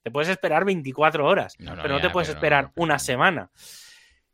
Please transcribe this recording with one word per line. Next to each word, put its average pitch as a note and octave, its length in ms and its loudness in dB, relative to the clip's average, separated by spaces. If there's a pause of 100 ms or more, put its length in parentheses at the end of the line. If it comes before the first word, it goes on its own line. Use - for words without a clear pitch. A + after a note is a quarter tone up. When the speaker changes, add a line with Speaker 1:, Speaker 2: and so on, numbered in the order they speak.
Speaker 1:
te A#2 80 -10
puedes D3 180 -2
esperar F3+ 380 0
veinticuatro D3+ 600 0
horas, D#3+ 320 0
Speaker 2:
No, E2+ 160 -14
no, F2+ 60 -12
Speaker 1:
pero C#3 140 -2
no C#3+ 60 0
Speaker 2:
ya, F3+ 80 2
Speaker 1:
te - 20 -4
puedes F3 180 -2
Speaker 2:
pero, D3 80 -6
Speaker 1:
esperar D3 380 0
Speaker 2:
pero E3+ 100 -2
Speaker 1:
una D3 140 2
semana. C3+ 520 0 (840)